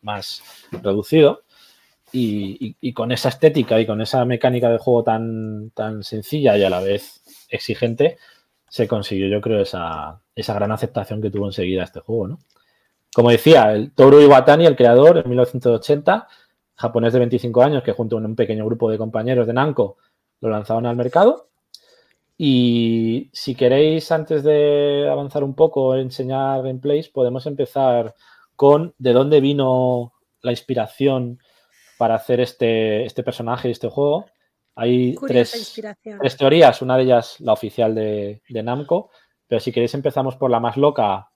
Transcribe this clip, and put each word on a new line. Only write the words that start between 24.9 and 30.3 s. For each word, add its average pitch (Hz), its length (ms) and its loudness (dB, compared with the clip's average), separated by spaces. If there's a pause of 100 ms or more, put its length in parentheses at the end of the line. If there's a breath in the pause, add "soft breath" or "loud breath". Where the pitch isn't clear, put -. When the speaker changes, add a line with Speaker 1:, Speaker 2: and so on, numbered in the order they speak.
Speaker 1:
avanzar 143 320 -6
un 139 120 -8
poco, 135 400 0
enseñar 135 680 -4
gameplays, 135 480 -6
podemos 127 380 -4
empezar 131 680 -2 (420 soft breath)
con 147 420 4
de 127 140 0
dónde 139 300 4
vino 127 720 -2 (280)